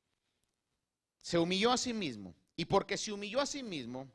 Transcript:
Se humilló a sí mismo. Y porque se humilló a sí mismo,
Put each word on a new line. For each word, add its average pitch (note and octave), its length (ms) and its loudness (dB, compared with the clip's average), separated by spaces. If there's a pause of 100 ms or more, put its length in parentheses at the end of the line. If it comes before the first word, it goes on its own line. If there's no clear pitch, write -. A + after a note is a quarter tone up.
(1160)
Se - 220 0
humilló F#3 340 4
a B3 60 4
sí B3 160 -2
mismo. A2+ 400 -6 (200)
Y E3 120 -2
porque F#3+ 320 4
se - 120 -6
humilló G#3 300 -2
a C#4 60 2
sí C#4 160 -8
mismo, C3 520 -8